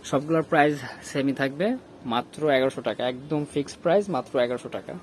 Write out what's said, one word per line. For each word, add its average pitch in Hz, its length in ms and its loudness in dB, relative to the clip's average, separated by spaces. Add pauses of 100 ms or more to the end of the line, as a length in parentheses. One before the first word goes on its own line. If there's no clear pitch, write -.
সবগুলোর 156 380 0
প্রাইস 147 360 4 (240)
সেমই 139 300 0
থাকবে, 143 440 0 (300)
মাত্র 123 440 0
এগারোশো 131 300 4
টাকা, 120 280 -2
একদম 147 360 -4 (100)
ফিক্সড 139 280 -2
প্রাইস, 196 280 2
মাত্র 131 280 -2
এগারোশো 123 300 0
টাকা। - 240 -10 (100)